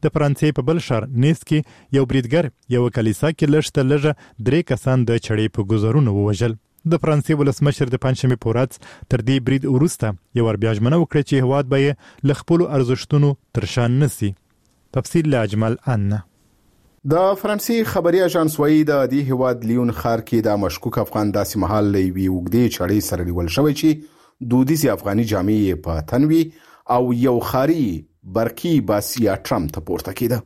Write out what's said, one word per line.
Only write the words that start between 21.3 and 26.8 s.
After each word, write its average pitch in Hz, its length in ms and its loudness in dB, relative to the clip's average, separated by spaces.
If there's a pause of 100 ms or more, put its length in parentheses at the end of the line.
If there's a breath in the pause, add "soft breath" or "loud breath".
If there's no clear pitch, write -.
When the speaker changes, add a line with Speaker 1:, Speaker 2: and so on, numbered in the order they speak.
Speaker 2:
داسې 101 280 -2
مهال 104 280 0
له 98 100 0
یوې 92 300 -2
اوږدې 92 340 0 (100)
چړې 95 240 0 (100)
سره 87 180 -4
نیول 87 300 -2
شوی 143 240 2
چې 156 80 4 (640 loud breath)
دودیزې 131 420 2
افغاني 101 340 -2
جامې 104 280 0 (100)
یې 85 180 -2
په 80 240 -4
تن 131 220 2
وي 165 100 4 (540 loud breath)